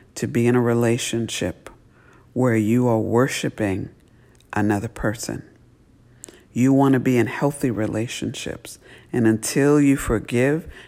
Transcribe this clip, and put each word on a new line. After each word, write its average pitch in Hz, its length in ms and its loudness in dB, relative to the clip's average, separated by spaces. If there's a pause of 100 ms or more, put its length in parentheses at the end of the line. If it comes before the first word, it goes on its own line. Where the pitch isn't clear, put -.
(160)
to - 100 -4
be 120 200 0
in 123 80 4
a 123 60 4
relationship 117 1080 -2 (640)
where 123 220 2
you 113 300 2
are 113 120 2
worshiping 107 920 -2 (640)
another 104 360 -2
person. - 540 -8 (1080)
You 131 200 4
want 139 200 6
to 127 80 2
be 123 180 2
in 110 80 2
healthy 139 460 -2
relationships. - 1040 -8 (340)
And 120 140 2
until 139 540 2
you 139 160 4
forgive, 127 760 -2 (160)